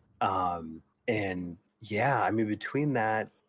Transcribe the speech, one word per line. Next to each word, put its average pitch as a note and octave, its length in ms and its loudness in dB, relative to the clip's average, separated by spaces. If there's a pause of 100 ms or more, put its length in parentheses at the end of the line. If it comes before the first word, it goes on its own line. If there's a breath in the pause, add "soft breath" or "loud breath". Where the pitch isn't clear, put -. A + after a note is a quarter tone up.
(220)
Um, F2 600 0 (260)
and F#2 500 -2 (240)
yeah, A2 420 0
I F#2 80 2
mean, A2 160 2
between C#3 460 0
that A2 360 0 (200)